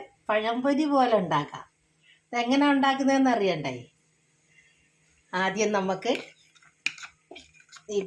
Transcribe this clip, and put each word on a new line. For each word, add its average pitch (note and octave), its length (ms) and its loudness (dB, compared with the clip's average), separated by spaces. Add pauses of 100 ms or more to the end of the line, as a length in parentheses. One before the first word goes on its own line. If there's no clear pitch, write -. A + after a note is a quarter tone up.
(280)
പഴംപൊരി B3 640 0
പോലെ B3 300 4
ഉണ്ടാക്കാം. D3 420 -4 (640)
ഇതെങ്ങനെ B3+ 460 2
ഉണ്ടാക്കുന്നതെന്ന് C4+ 640 2
അറിയണ്ടേ? E3 380 -2 (1700)
ആദ്യം G3+ 360 0
നമുക്ക് F#3+ 360 -2 (1800)
ഈ G3+ 120 0